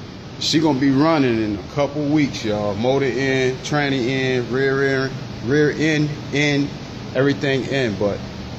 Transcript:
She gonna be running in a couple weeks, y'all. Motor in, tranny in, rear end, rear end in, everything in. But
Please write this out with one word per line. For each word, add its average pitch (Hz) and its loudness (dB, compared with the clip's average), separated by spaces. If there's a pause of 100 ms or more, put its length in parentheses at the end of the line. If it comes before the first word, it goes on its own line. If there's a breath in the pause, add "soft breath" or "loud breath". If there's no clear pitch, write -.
(380)
She - 0
gonna 151 2
be 139 4
running 135 4
in 104 -2
a - -12
couple 143 -2
weeks, 143 0
y'all. 104 0
Motor 131 2
in, 131 0
tranny 139 0
in, 131 0
rear 135 2
end, 131 -4 (320)
rear 147 4
end 151 2 (240)
in, 143 2 (460)
everything 135 2
in. 123 -2
But 101 0 (400)